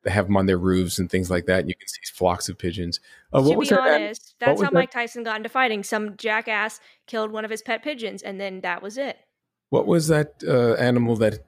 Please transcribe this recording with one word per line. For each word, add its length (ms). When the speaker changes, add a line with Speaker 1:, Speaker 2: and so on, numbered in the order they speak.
Speaker 1:
they 80
have 160
'em 100
on 100
their 120
roofs 400
and 100
things 220
like 160
that. 140
And 80
you 80
can 100
see 140
flocks 360
of 100
pigeons. 400
Uh, 80
what 120
Speaker 2:
To 40
Speaker 1:
was 120
Speaker 2:
be 80
Speaker 1:
that 100
an-, 160
Speaker 2:
honest, 380
Speaker 1:
what 60
Speaker 2:
that's 120
Speaker 1:
was 60
Speaker 2:
how 60
Speaker 1:
that 40
Speaker 2:
Mike 160
Tyson 320
got 140
into 120
fighting. 360
Some 320
jackass 640
killed 240
one 140
of 80
his 100
pet 220
pigeons, 360
and 200
then 220
that 200
was 160
it. 180
Speaker 1:
What 160
was 220
that, 360
uh, 300
animal 440
that, 160